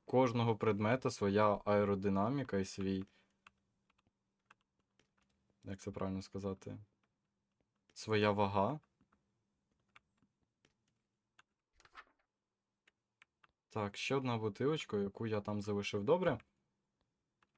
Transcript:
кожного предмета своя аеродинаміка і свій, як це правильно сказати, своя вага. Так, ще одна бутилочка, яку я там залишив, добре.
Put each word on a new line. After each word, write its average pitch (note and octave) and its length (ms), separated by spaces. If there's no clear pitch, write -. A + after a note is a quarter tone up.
кожного A#2 500
предмета A2 560
своя G2+ 540
аеродинаміка G2+ 920
і F#2+ 80
свій, F#2+ 400
як G2 160
це G2+ 120
правильно F#2+ 300
сказати, G2+ 560
своя G#2+ 380
вага. G2+ 480
Так, G#2 280
ще - 180
одна B2+ 220
бутилочка, A2+ 600
яку G2+ 300
я G#2+ 140
там G#2 200
залишив, G2+ 420
добре. D#3+ 360